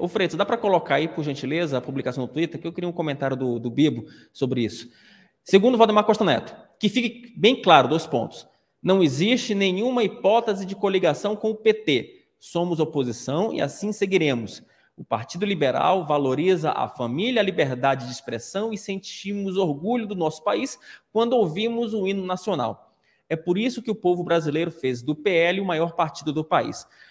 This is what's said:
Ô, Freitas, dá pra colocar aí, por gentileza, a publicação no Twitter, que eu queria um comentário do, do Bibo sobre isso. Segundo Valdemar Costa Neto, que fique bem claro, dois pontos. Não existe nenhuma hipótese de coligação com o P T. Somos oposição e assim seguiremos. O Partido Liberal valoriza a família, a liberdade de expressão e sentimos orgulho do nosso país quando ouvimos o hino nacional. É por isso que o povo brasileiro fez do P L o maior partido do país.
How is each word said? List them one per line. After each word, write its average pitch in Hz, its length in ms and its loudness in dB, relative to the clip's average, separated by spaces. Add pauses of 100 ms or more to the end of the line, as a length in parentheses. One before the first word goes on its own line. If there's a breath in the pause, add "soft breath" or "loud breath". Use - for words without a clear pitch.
Ô, 175 60 -2
Freitas, 170 260 -2
dá 196 100 0
pra 233 120 0
colocar 180 380 2
aí, 156 120 0
por 156 160 -6
gentileza, 143 540 -2
a 123 40 -2
publicação 131 440 -6
no - 20 -6
Twitter, 156 320 -4
que - 80 -10
eu 170 60 -8
queria 175 160 -6
um - 20 -4
comentário 139 460 -4
do, 123 220 -2
do 120 100 -6
Bibo 120 340 2 (300 loud breath)
sobre 127 320 0
isso. - 240 -8 (520 soft breath)
Segundo 220 360 4
Valdemar 214 260 6
Costa 208 220 2
Neto, - 280 0 (240)
que 214 120 0
fique - 500 -4
bem 220 220 4
claro, 147 260 8
dois 156 180 0
pontos. - 400 -4 (380)
Não 185 180 4
existe 185 540 2
nenhuma 202 480 0
hipótese 202 600 0
de 190 100 -8
coligação 190 600 0
com 220 160 -2
o 214 40 -6
P 214 180 4
T. 143 540 -2 (100)
Somos 170 440 -2
oposição 147 720 -2
e - 80 -4
assim 196 320 -4
seguiremos. 156 680 -2 (360 soft breath)
O - 60 -18
Partido 123 420 -4
Liberal 160 600 2
valoriza 147 680 2
a 120 180 -2
família, 180 520 -2
a - 20 0
liberdade 135 600 0
de 127 60 -10
expressão 190 600 -6
e 202 40 -6
sentimos 196 760 -8
orgulho 196 500 -2
do 208 80 -8
nosso 160 300 -2
país 208 340 -2 (320 loud breath)
quando 233 280 2
ouvimos 220 560 0
o 196 120 -2
hino 196 200 -2
nacional. 175 680 -4 (360)
É 160 60 -2
por 175 220 0
isso 247 240 -2
que 226 100 -4
o 185 40 -2
povo 180 280 0
brasileiro 165 480 0
fez 127 300 -4
do 147 140 -4
P 151 140 -2
L 175 320 2
o 196 40 -4
maior 165 280 0
partido 156 400 -2
do 151 100 -2
país. - 420 -2 (260 soft breath)